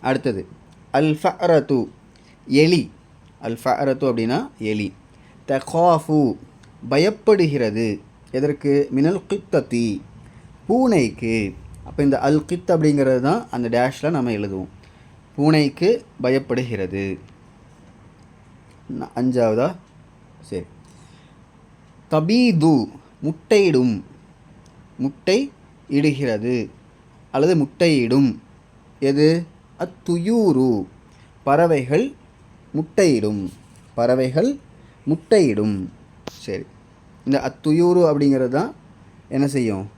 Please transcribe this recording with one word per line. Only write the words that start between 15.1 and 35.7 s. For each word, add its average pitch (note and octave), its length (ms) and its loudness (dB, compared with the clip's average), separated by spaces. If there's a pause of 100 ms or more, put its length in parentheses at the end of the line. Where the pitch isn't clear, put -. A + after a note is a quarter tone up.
பூனைக்கு D3+ 540 2 (340)
பயப்படுகிறது. A#2 800 -2 (1900)
ந-, C#3 120 -12 (100)
அஞ்சாவதா? B2 480 0 (800)
சரி. F2+ 180 -10 (1500)
தபீது, E3 640 2 (520)
முட்டையிடும், D#3 680 2 (1080)
முட்டை C#3 360 -2 (580)
இடுகிறது B2+ 600 -2 (800)
அல்லது D#3 280 2
முட்டையிடும். C#3 680 2 (800)
எது? D3 180 4 (560)
அத்துயூரு, E3+ 840 0 (760)
பறவைகள் D3+ 600 2 (720)
முட்டையிடும், B2 640 0 (540)
பறவைகள் C3 520 0 (600)
முட்டையிடும். A#2 680 2 (680)